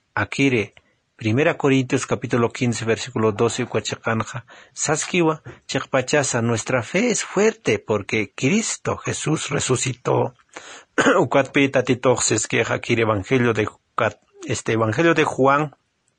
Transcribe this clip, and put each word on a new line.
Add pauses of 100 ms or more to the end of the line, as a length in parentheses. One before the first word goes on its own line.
(140)
akire (500)
Primera
Corintios
capítulo
quince,
versículo
doce,
cuachacanja, (300)
saskiwa, (240)
chekpachasa,
nuestra
fe
es
fuerte
porque
Cristo
Jesús
resucitó. (640)
<clears throat>
Ukat
pi
tatitox
es
que
aquí
evangelio
de (300)
Cat-, (240)
este
evangelio
de
Juan, (440)